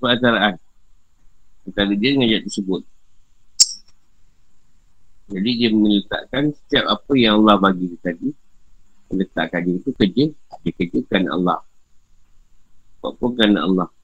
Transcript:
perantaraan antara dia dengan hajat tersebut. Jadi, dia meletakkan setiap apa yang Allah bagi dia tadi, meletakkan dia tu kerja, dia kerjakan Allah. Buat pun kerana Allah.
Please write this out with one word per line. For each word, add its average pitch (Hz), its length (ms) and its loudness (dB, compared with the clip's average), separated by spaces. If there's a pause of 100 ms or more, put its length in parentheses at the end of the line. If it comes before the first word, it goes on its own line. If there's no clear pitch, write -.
perantaraan 117 560 2 (1080)
antara 101 280 -2
dia 123 200 0
dengan 131 120 2
hajat 110 240 0
tersebut. 92 320 -4 (2500)
Jadi, 101 240 -2
dia 117 160 2
meletakkan 107 800 0
setiap - 400 -2
apa - 240 -4
yang 110 240 4
Allah 104 160 6
bagi 92 320 0
dia 87 140 -12
tadi, 90 260 -4 (800)
meletakkan 90 560 -4
dia 90 160 -2
tu 131 160 -6
kerja, 113 280 2 (100)
dia - 420 -10
kerjakan 95 540 -2
Allah. 87 300 -2 (1400)
Buat - 160 -8
pun 123 160 -2
kerana 104 320 4
Allah. 92 240 0 (160)